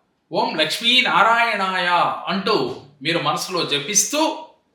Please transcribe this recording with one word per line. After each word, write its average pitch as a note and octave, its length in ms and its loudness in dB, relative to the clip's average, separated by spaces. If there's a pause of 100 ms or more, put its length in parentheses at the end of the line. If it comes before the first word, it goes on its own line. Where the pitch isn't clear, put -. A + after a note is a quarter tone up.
(320)
ఓం G#3 240 -2
లక్ష్మీనారాయణాయ" G3+ 1300 2 (380)
అంటూ F#3+ 500 0 (260)
మీరు D#3+ 160 0
మనసులో D3+ 440 -2
జపిస్తూ G#3+ 840 0 (300)